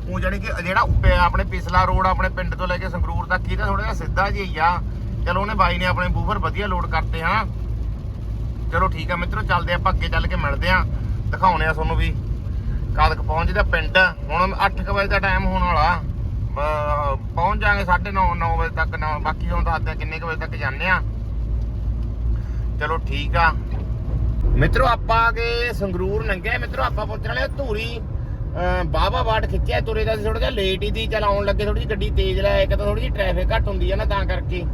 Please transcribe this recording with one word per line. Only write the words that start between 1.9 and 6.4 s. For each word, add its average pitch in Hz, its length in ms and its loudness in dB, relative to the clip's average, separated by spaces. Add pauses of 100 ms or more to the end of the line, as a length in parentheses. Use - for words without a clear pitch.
ਆਪਣੇ 185 220 2
ਪਿੰਡ 175 260 -4
ਤੋਂ 180 120 -4
ਲੈ 180 100 0
ਕੇ 180 120 -4
ਸੰਗਰੂਰ 175 380 -2
ਤੱਕ, 185 240 -2
ਇਹਦਾ 196 140 0
ਥੋੜ੍ਹਾ 196 180 0
ਜਿਹਾ 202 100 -2
ਸਿੱਧਾ 180 360 0
ਜਿਹਾ 202 160 -2
ਹੀ 170 120 -4
ਆ। 170 240 2 (440)
ਚਲੋ, 175 160 0
ਉਹਨੇ 208 120 -2
ਬਾਈ 180 240 2
ਨੇ 180 80 0
ਆਪਣੇ 180 220 2
ਬੂਫਰ 180 300 0
ਵਧੀਆ 175 300 -2